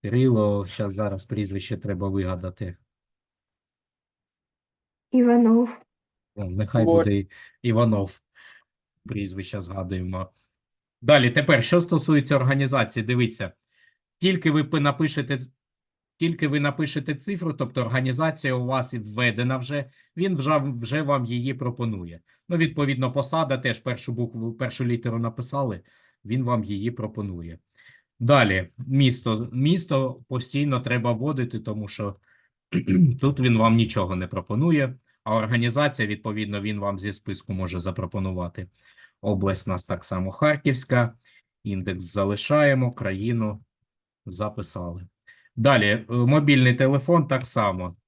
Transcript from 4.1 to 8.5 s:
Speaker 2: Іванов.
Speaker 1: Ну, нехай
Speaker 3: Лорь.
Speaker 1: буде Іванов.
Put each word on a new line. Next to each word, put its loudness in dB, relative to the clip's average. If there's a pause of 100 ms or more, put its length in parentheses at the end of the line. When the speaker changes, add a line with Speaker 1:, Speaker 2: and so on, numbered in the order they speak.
Speaker 2:
Іванов. 6 (680)
Speaker 1:
Ну, -8
нехай 0
Speaker 3:
Лорь. 6
Speaker 1:
буде 2 (360)
Іванов. 2 (840)